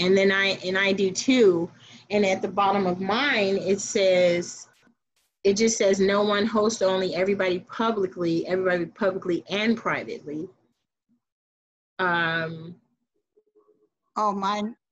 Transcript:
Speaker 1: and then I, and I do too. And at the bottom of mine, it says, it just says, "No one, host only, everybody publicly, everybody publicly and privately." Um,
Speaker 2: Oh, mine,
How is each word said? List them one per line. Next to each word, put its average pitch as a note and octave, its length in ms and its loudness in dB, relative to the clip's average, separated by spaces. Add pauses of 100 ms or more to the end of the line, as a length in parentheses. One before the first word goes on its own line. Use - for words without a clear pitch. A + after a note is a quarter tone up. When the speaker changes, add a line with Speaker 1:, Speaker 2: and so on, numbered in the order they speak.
Speaker 1:
and F#3+ 100 4
then G3 160 4
I, G3 320 0
and F#3 140 -2
I G3 160 0
do F#3+ 160 0
too. F#3 600 4 (420)
And G#3 140 2
at F#3+ 180 0
the - 40 -4
bottom G3 380 0
of F3+ 160 -2
mine, G#3 560 0
it F#3+ 240 -2
says, F3+ 840 0 (760)
it - 140 2
just A3+ 220 2
says, G3 200 2
"No G3 240 2
one, G#3 220 0
host A3 380 0
only, F#3 320 0
everybody F#3+ 460 0
publicly, F#3 840 -2
everybody F3+ 400 0
publicly F3+ 640 -4
and G#3+ 260 0
privately." D3 720 -8 (1500)
Um, E3 760 -2 (1400)
Speaker 2:
Oh, G#3+ 160 0
mine, G#3 440 -4 (160)